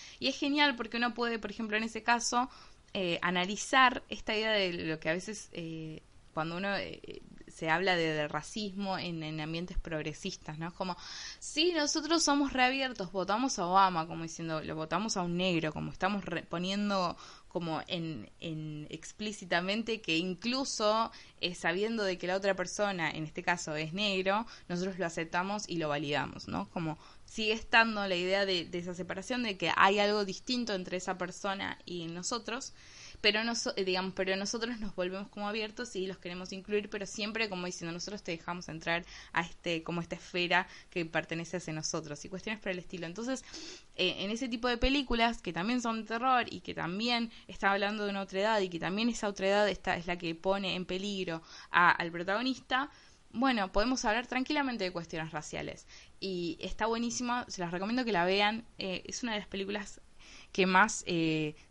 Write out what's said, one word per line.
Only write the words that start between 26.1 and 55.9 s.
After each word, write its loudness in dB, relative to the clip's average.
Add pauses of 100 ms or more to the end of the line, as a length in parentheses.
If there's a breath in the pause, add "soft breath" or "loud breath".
¿no? -4
Como -2 (280 loud breath)
sigue 0
estando 4
la 2
idea 2
de, 0
de -6
esa -6
separación, -4
de -2
que 2
hay 8
algo 4
distinto -2
entre -4
esa -4
persona -4
y -6
nosotros, -6 (480 loud breath)
pero 4
noso-, 0
eh, 0
digamos, 0
pero 2
nosotros -4
nos -6
volvemos -4
como -6
abiertos -4
y -2
los -6
queremos -8
incluir, -2
pero -4
siempre -2
como -2
diciendo, -6
"Nosotros -8
te -6
dejamos -6
entrar -2 (260 loud breath)
a 2
este, -4
como -2
esta -6
esfera 0 (220 loud breath)
que -2
pertenece -4
hacia -6
nosotros", -6
y -12
cuestiones -8
por -4
el -4
estilo. -10
Entonces, -6 (500 loud breath)
eh, 2
en -2
ese -2
tipo -2
de 2
películas 4
que -4
también 0
son -2
de -10
terror 4
y -8
que -8
también 0 (160 loud breath)
está 2
hablando 0
de 0
una -2
otra -4
edad 4
y 0
que -6
también 2
esa -2
otra 0
edad 6
está, 0
es -6
la -2
que -4
pone 0
en -2
peligro -4 (300 loud breath)
a, 10
al 2
protagonista, 0 (420 loud breath)
bueno, 4
podemos 4
hablar 2
tranquilamente 0
de 0
cuestiones -4
raciales. -8 (320 loud breath)